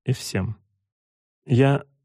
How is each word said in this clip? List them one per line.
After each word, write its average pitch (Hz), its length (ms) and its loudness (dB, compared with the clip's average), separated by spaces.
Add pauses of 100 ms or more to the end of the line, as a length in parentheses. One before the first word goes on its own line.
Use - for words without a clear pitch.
и 131 80 0
всем. 101 420 -6 (880)
Я 139 380 2 (220)